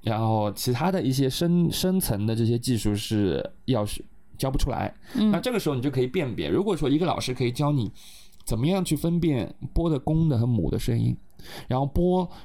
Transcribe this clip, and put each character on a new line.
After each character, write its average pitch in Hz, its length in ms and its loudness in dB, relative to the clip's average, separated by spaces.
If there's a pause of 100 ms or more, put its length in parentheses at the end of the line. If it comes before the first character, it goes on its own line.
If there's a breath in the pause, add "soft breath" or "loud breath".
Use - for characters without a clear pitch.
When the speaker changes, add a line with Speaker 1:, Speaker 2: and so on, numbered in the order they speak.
Speaker 1:
然 110 160 0
后 110 340 2
其 123 200 -2
他 151 180 0
的 185 120 0
一 131 100 2
些 131 160 2
深， 170 420 2
深 185 300 0
层 104 240 -2
的 110 100 0
这 113 120 2
些 117 120 2
技 123 200 0
术 104 160 0
是 101 500 0 (220)
要 117 180 2
是 - 180 -6 (360)
教 135 120 -2
不 135 60 0
出 - 140 0
来。 - 240 -4 (220 loud breath)
Speaker 2:
嗯。 214 140 4
Speaker 1:
那 190 80 2
这 254 140 -2
个 226 60 0
时 165 100 -2
候 143 60 2
你 120 80 -2
就 143 80 0
可 131 100 0
以 131 60 2
辨 127 280 -2
别， 76 140 -4
如 127 160 2
果 208 100 0
说 151 140 0
一 143 80 6
个 170 80 2
老 139 160 0
师 127 140 -4
可 127 100 -2
以 117 80 2
教 147 200 2
你 120 200 0 (540 loud breath)
怎 110 120 0
么 127 80 0
样 185 160 2
去 160 140 0
分 170 240 0
辨 139 340 0 (200)
波 170 160 2
的 147 80 2
公 156 320 2
的 120 80 2
和 117 80 2
母 113 240 0
的 - 80 0
声 117 200 0
音， 117 160 2 (520 loud breath)
然 127 120 0
后 139 60 0
波 180 420 2 (180 loud breath)